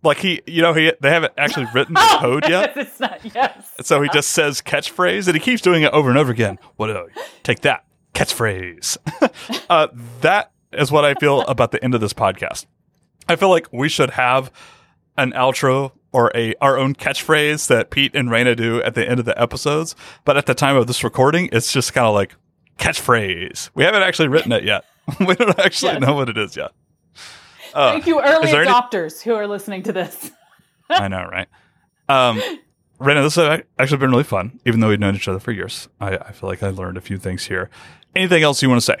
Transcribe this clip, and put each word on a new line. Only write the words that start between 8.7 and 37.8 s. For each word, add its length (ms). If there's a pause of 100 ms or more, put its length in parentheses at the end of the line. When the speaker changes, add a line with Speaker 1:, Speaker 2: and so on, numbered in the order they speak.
Speaker 1:
<laughs> 500
Uh, 180 (320)
that 300 (220)
is 200
what 120
I 100
feel 280
about 300
the 100
end 120
of 80
this 100
podcast. 540 (640)
I 80
feel 120
like 240
we 160
should 220
have 400 (640)
an 160
outro 600 (200)
or 220
a, 260
our 160
own 180
catchphrase 720
that 220
Pete 240
and 140
Raina 280
do 260
at 120
the 140
end 120
of 40
the 160
episodes. 540 (320)
But 100
at 80
the 100
time 220
of 120
this 160
recording, 480
it's 200
just 220
kinda 160
like, 240 (440)
"Catchphrase." 960
We 100
haven't 180
actually 260
written 240
it 120
yet. 200 (180)
<laughs> 180
We 140
don't 240
actually 340
Speaker 2:
Yes. 100
Speaker 1:
know 120
what 140
it 80
is 200
yet. 160 (1000)
Uh, 180
Speaker 2:
Thank 140
you, 140
Speaker 1:
is 100
Speaker 2:
early 220
Speaker 1:
there 100
any 80
Speaker 2:
adopters 520
who 120
are 140
listening 360
to 80
this. 380 (300)
<laughs> 300
Speaker 1:
I 180
know, 160
right? 240 (600)
Um, 320 (600)
Raina, 220
this 140
has 240
ac-, 40 (140)
actually 200
been 120
really 140
fun, 420
even 140
though 100
we've 100
known 160
each 120
other 120
for 120
years. 360 (120)
I, 180
I 140
feel 180
like 120
I 60
learned 300
a 20
few 180
things 280
here. 240 (440)